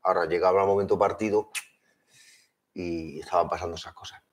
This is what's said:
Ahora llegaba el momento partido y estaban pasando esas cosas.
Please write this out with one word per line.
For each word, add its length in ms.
Ahora 220
llegaba 360
el 60
momento 320
partido 500
y 460
estaban 300
pasando 260
esas 180
cosas. 280